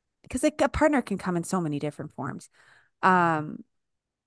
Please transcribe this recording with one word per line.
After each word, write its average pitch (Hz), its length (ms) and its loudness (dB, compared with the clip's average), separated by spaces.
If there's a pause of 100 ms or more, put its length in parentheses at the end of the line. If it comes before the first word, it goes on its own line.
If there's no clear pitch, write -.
(280)
'cause, 254 140 -4
like, 302 180 0
a 285 80 4
partner 302 320 2
can 202 160 -4
come 175 220 -2
in 165 60 -2
so 190 160 -2
many 151 180 -2
different 151 360 -6
forms. - 360 -10 (520)
Um, 170 600 2 (640)